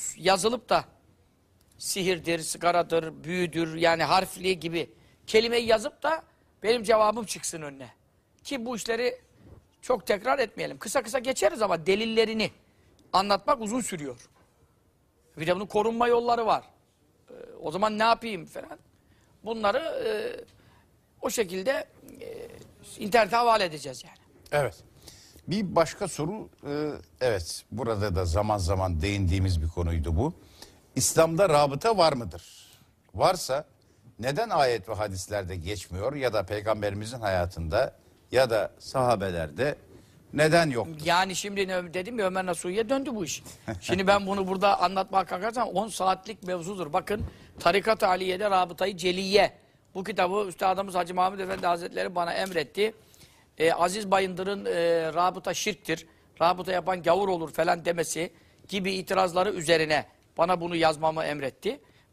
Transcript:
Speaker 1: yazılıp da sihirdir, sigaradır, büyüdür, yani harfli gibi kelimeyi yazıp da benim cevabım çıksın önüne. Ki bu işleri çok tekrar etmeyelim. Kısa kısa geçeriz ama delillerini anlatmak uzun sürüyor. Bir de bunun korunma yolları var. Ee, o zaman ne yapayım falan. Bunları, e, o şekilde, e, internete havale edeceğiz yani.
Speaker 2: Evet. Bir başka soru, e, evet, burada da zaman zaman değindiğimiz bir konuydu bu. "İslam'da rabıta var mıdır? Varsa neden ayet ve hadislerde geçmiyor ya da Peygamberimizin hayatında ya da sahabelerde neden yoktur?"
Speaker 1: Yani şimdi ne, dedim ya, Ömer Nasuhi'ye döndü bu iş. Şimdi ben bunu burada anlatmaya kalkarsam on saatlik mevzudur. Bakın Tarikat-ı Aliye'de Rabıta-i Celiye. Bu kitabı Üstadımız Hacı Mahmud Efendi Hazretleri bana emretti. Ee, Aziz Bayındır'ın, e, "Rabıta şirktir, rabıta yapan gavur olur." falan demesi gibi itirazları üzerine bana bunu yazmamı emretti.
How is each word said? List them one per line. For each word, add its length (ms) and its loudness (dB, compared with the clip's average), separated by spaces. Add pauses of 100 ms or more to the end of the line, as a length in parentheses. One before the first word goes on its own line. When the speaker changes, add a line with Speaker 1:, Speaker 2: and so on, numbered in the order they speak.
(160)
Speaker 1:
yazılıp 520 0
da 160 2 (920)
sihirdir, 600 -2
sigaradır, 840 0
büyüdür, 520 -2
yani 280 4
harfli 560 0
gibi 300 -6 (360)
kelimeyi 400 2
yazıp 360 0
da 200 -2 (400)
benim 200 2
cevabım 420 4
çıksın 380 -8
önüne. 260 -14 (560)
Ki 220 -6
bu 100 -4
işleri 440 -2 (640)
çok 240 -2
tekrar 320 2
etmeyelim. 400 -4
Kısa 240 -2
kısa 160 -4
geçeriz 440 2
ama 240 0
delillerini 640 2 (640)
anlatmak 480 2
uzun 200 -2
sürüyor. 480 -8 (1080)
Bir 100 -6
de 100 2
bunun 100 -6
korunma 420 2
yolları 380 2
var. 180 2 (680)
Ee, 20 -20 (300)
o 80 -6
zaman 280 0
ne 40 2
yapayım 440 0
falan. 320 -14 (640)
Bunları, 340 0
e, 320 -2 (1080)
o 100 -2
şekilde, 560 -2 (340)
e, 280 -14 (500)
internete 380 4
havale 280 4
edeceğiz 400 -8
yani. 140 -20 (340)
Speaker 2:
Evet. 220 0 (760)
Bir 280 -2
başka 320 2
soru, 400 -6 (180)
e, 240 -4 (300)
evet, 500 -2
burada 460 -2
da 80 0
zaman 340 2
zaman 420 0
değindiğimiz 640 2
bir 60 -2
konuydu 480 -2
bu. 180 0 (640)
"İslam'da 520 4
rabıta 500 4
var 140 6
mıdır? 580 -10 (440)
Varsa 520 0 (520)
neden 320 -2
ayet 380 2
ve 60 -6
hadislerde 640 -4
geçmiyor 580 -6
ya 180 -2
da 100 0
Peygamberimizin 800 -4
hayatında 760 -2 (360)
ya 180 4
da 280 0
sahabelerde 1000 -2 (540)
neden 380 4
yoktur?" 360 -4
Speaker 1:
Yani 300 2
şimdi 320 -4
ne, 260 -4
dedim 240 -4
ya, 80 0
Ömer 200 -2
Nasuhi'ye 420 -2
döndü 260 -2
bu 100 -4
iş. 180 -8 (380)
Şimdi 260 0
ben 200 4
bunu 220 -2
burada 320 2
anlatmaya 440 0
kalkarsam 440 -4
on 200 -2
saatlik 540 -2
mevzudur. 500 -6
Bakın 320 -2 (360)
Tarikat-ı 460 4
Aliye'de 440 0
Rabıta-i 460 0
Celiye. 560 2 (420)
Bu 100 -6
kitabı 440 0
Üstadımız 460 -2
Hacı 200 -2
Mahmud 240 0
Efendi 280 -4
Hazretleri 480 -2
bana 180 0
emretti. 640 -2 (640)
Ee, 140 4
Aziz 380 0
Bayındır'ın, 540 0
e, 80 -2 (420)
"Rabıta 400 0
şirktir, 520 -6 (340)
rabıta 320 2
yapan 300 -2
gavur 260 4
olur." 240 -2
falan 320 0
demesi 480 -2 (360)
gibi 240 -2
itirazları 600 0
üzerine 540 2 (320)
bana 220 4
bunu 160 -4
yazmamı 480 2
emretti. 560 -4 (320)